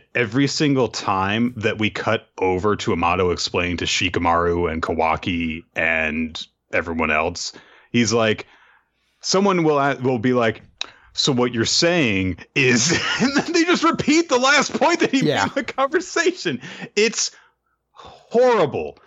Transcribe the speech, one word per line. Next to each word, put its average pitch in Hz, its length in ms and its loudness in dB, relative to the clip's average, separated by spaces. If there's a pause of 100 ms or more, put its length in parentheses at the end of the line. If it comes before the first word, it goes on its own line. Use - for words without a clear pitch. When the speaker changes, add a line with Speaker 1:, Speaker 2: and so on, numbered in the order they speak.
(160)
Speaker 1:
every 123 320 0
single 139 400 0
time 104 680 -2
that 101 200 -2
we 104 140 0
cut - 360 -2 (120)
over 95 360 2
to - 180 -2
Amato 87 360 0
explaining 87 480 -2
to 90 80 -4
Shikamaru 85 840 0
and 82 100 -4
Kawaki 82 800 -2 (120)
and 80 720 -2 (260)
everyone 80 380 -2
else, 82 420 -2 (380)
he's 120 200 2
like, 110 360 0 (720)
someone 185 420 2
will 151 140 2
a-, 139 240 0
will 127 160 0
be 127 160 2
like, 113 300 0 (500)
"So - 180 0
what 123 220 2
you're 113 120 0
saying 110 720 2 (180)
is," 131 360 2 (200)
<laughs> - 100 -2
and 277 160 0
then - 160 -2
they 330 100 2
just 330 200 2
repeat 320 440 2
the 247 120 2
last 269 340 2
point 330 280 0
that - 100 0
he 262 120 0
Speaker 2:
Yeah. 127 200 2
Speaker 1:
made 98 60 2
in - 40 -8
the 277 180 -2
conversation. 311 880 -2 (360)
It's 220 340 0 (640)
horrible. 160 1160 0